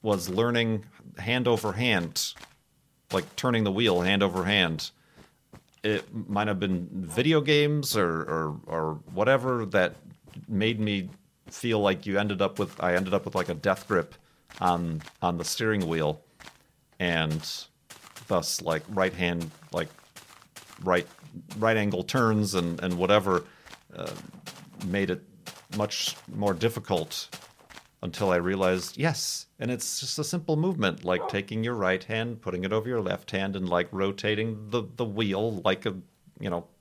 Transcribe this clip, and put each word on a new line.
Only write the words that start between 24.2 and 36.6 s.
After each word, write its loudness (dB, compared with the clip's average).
made 2
it -2
much -2
more 2
difficult -2
until 0
I 6
realized, 0
yes, -2
and -4
it's -6
just -6
a -2
simple -2
movement, 0
like 0
taking -2
your -2
right 2
hand, -4
putting -4
it 0
over 0
your 0
left -4
hand, -2
and, -4
like, 2
rotating -2
the, -2
the 0
wheel 0
like 2
a, -2
you -4
know -2